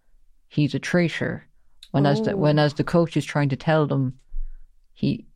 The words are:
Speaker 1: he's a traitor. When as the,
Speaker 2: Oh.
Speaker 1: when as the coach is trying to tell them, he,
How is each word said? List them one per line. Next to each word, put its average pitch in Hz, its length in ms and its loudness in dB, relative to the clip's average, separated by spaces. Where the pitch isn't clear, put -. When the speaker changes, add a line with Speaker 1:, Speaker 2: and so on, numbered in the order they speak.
Speaker 1:
he's - 280 -2
a 139 40 -2
traitor. - 680 -2
When 143 140 2
as 143 160 2
the, - 120 -2
Speaker 2:
Oh. 196 40 -4
Speaker 1:
when 147 220 2
as 147 160 2
the 143 80 -2
coach 170 340 0
is 147 80 -2
trying 143 240 0
to 139 60 -2
tell 156 320 2
them, 135 320 -2
he, - 320 -4